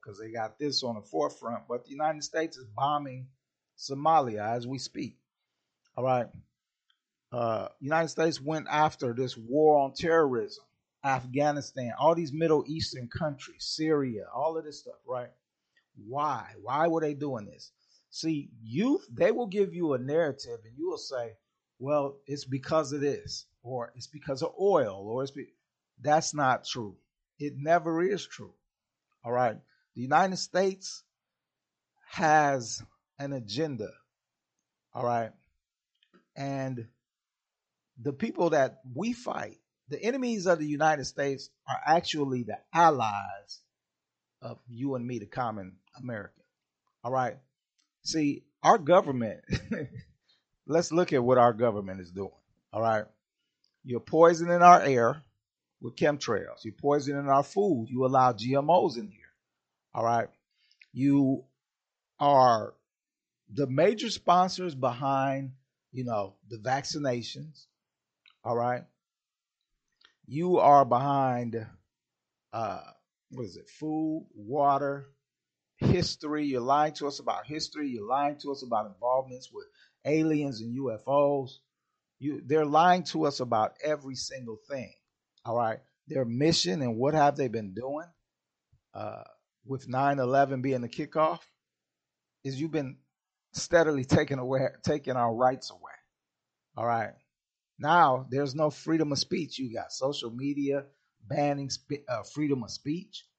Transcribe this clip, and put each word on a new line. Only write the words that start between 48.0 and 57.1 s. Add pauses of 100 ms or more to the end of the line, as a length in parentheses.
See, (200)
our
government, (280)
<laughs>
let's
look
at
what
our
government
is
doing. (420)
All
right. (800)
You're
poisoning
our
air (600)
with
chemtrails.
You're
poisoning